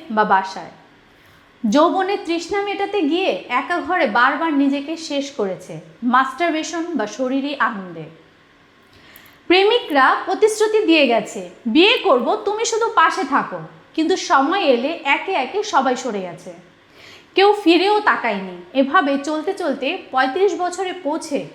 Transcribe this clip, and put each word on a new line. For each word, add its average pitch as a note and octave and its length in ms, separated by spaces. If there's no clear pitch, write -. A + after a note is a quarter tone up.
বা G#3+ 140
বাসায়। F#3+ 460
যৌবনের F4+ 560
তৃষ্ণা E4+ 380
মেটাতে G4+ 400
গিয়ে D#4+ 460
একা C#4+ 320
ঘরে D#4+ 260
বারবার C#4 460
নিজেকে C#4+ 440
শেষ C#4 340
করেছে, F#3 500
মাস্টারবেশন D#4 840
বা G#3+ 120
শরীরী C4 520
আনন্দে। F#3+ 460
প্রেমিকরা F#4+ 760
প্রতিশ্রুতি G#4+ 640
দিয়ে D#4 200
গেছে, G#3 440
"বিয়ে E4+ 320
করব, D4 460
তুমি G#4+ 200
শুধু A4+ 300
পাশে F4 300
থাকো।" A3 340
কিন্তু E4 220
সময় E4 440
এলে C#4 440
একে D#4 280
একে E4 300
সবাই C4 340
সরে A3 240
গেছে। F3 340
কেউ G4+ 200
ফিরেও F#4 360
তাকায়নি। G#3 760
এভাবে C#4 460
চলতে D#4 300
চলতে D#4+ 440
পঁয়ত্রিশ C#4 480
বছরে F4+ 340
পৌঁছে C#4+ 640